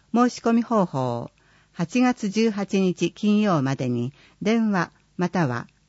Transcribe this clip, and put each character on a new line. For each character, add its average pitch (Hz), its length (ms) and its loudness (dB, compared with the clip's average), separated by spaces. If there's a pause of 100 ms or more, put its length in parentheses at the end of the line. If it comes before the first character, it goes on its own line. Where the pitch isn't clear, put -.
(140)
申 240 160 4
し - 100 -14
込 233 140 2
み 233 80 2
方 220 240 2
法。 123 440 -4 (420)
八 180 280 -2
月 247 300 0
十 226 200 2
八 196 300 -2
日 180 320 0
金 208 300 2
曜 185 180 2
ま 135 140 0
で 127 160 -4
に、 120 240 -4 (260)
電 220 300 0
話、 185 220 -2 (260)
ま 180 100 -2
た 175 180 0
は、 120 220 -6 (200)